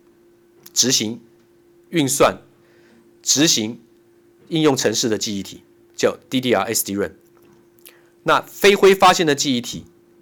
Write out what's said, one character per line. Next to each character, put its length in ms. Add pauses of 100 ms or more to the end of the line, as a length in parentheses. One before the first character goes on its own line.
(720)
执 180
行 300 (680)
运 180
算、 320 (840)
执 260
行 320 (680)
应 120
用 160
程 180
式 140
的 80
记 220
忆 40
体 200 (340)
叫 220 (100)
D 120
D 120
R 120
S 200
D 120
ram。 160 (1120)
那 180
非 320
挥 200
发 200
性 120
的 80
记 220
忆 60
体， 240 (360)